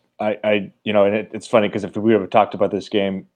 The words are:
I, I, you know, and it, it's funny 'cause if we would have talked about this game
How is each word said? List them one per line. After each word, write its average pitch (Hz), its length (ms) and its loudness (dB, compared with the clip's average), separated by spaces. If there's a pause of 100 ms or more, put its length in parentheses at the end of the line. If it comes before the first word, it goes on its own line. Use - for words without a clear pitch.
(200)
I, 107 240 -4
I, 104 280 0 (120)
you 107 100 -4
know, 101 100 6
and 101 100 2
it, 107 200 -4
it's 107 120 -12
funny 104 220 2
'cause 98 160 -6
if 90 120 -8
we 107 160 0
would 101 100 2
have 90 80 -10
talked 104 240 2
about 98 160 0
this 98 180 -6
game 98 480 -2